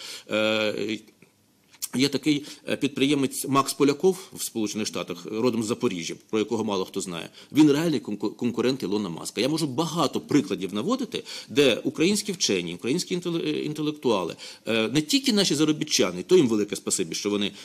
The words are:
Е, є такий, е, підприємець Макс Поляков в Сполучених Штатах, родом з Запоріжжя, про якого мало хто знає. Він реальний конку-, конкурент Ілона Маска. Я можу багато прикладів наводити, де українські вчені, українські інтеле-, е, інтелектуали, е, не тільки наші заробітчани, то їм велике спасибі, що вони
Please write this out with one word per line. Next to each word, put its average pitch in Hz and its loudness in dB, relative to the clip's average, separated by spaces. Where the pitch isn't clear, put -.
Е, 107 0
є 131 4
такий, 139 0
е, 110 -2
підприємець 139 0
Макс 135 2
Поляков 147 4
в - -12
Сполучених 107 -4
Штатах, 87 -8
родом 113 0
з 107 -4
Запоріжжя, 101 -2
про 110 0
якого 107 0
мало 101 -2
хто - -8
знає. 90 -8
Він 147 8
реальний 151 0
конку-, 104 -4
конкурент 120 -2
Ілона 101 -2
Маска. 85 -6
Я 123 2
можу 156 -2
багато 147 -2
прикладів 98 0
наводити, 208 -4
де 127 4
українські 196 0
вчені, 87 0
українські 160 -2
інтеле-, 175 -4
е, 151 -2
інтелектуали, 147 -2
е, 110 2
не 139 2
тільки 269 0
наші 196 4
заробітчани, 135 2
то 180 6
їм 151 8
велике 107 0
спасибі, 87 -2
що 101 -4
вони 101 0